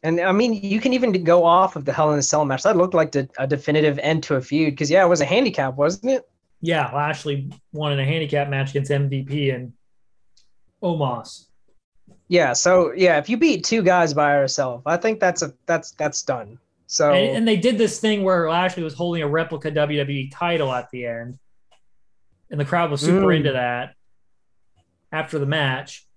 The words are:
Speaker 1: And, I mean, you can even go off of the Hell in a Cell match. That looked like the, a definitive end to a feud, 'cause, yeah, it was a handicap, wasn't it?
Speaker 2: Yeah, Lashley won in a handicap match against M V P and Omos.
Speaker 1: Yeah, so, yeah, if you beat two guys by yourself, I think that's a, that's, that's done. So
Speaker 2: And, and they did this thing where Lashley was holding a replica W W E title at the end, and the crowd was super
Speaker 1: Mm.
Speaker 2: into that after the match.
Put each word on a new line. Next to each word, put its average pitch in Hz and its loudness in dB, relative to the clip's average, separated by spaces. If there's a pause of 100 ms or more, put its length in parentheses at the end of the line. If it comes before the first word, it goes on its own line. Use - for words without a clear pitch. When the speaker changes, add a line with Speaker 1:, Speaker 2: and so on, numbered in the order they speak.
Speaker 1:
And, 165 0
I 185 0
mean, 226 2
you 196 -2
can 254 0
even 247 0 (120)
go 170 6
off 185 4
of 143 -10
the 139 -2
Hell 151 2
in 147 0
a 139 -2
Cell 151 0
match. 135 -4
That 202 4
looked 180 2
like 160 2
the, 135 -2 (100)
a 131 -4
definitive 147 0
end 147 0
to 147 0
a 127 0
feud, 147 -2
'cause, 147 -2
yeah, 185 6
it 175 4
was 170 4
a 151 0
handicap, 180 0
wasn't 180 0
it? 254 -2 (400)
Speaker 2:
Yeah, 160 0
Lashley 143 -4 (220)
won 151 -4
in 139 -2
a 131 -2
handicap 147 -2
match 135 -4
against 139 -4
M 139 0
V 135 -4
P 139 -2
and 123 -8 (1120)
Omos. 143 -4 (840)
Speaker 1:
Yeah, 160 2
so, 175 4
yeah, 170 4
if 147 -4
you 233 -2
beat 240 2
two 226 0
guys 175 4
by 147 2
yourself, 131 -2
I 160 0
think 220 -2
that's 180 0
a, 147 -8 (140)
that's, 165 -2
that's 151 -6
done. 117 -8 (280)
So 147 2
Speaker 2:
And, 139 2
and 226 2
they 220 2
did 214 2
this 214 0
thing 214 0
where 180 2
Lashley 175 -2
was 156 -8
holding 170 -4
a 147 -2
replica 156 -4
W 147 0
W 143 -4
E 135 -8
title 165 -2
at 123 -6
the 123 -12
end, 117 -10 (1120)
and 147 -8
the 147 -2
crowd 170 0
was 143 -4
super 185 2
Speaker 1:
Mm. 185 4
Speaker 2:
into 143 0
that 123 -4 (1160)
after 156 -6
the 143 -2
match. 139 -2 (100)